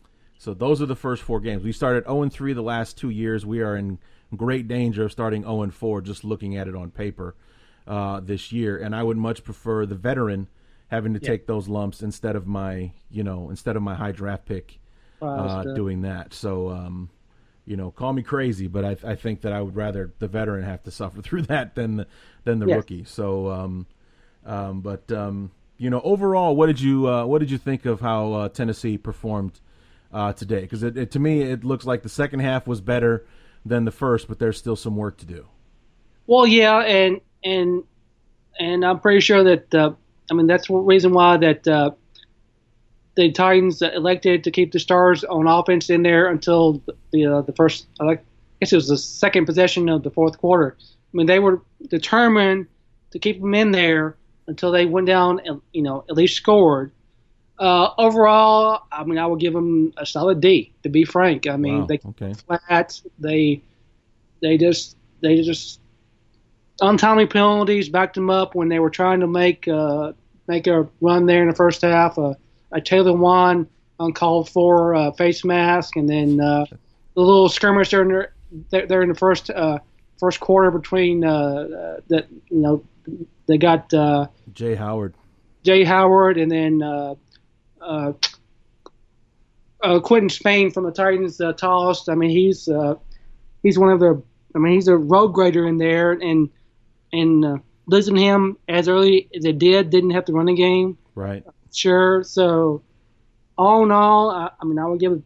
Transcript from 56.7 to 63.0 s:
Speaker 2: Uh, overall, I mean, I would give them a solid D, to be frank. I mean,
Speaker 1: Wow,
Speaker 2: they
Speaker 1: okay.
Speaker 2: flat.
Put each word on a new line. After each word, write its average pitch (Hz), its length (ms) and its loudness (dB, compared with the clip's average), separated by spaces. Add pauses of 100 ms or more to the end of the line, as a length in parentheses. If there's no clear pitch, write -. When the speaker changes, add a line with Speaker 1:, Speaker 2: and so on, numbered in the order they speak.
Speaker 2:
Uh, 185 400 2
overall, 220 920 4
I 151 140 -10
mean, 160 140 -4
I 165 80 -2
would 165 160 -2
give 170 100 0
them 165 460 0
a 147 80 -10
solid 165 340 -2
D, 185 320 2 (120)
to 151 60 -6
be 156 140 4
frank. 180 420 0
I 139 120 -4
mean, 143 240 -2
Speaker 1:
Wow, 135 60 -2
Speaker 2:
they 147 180 -4
Speaker 1:
okay. 101 280 -12
Speaker 2:
flat. 175 680 -4 (180)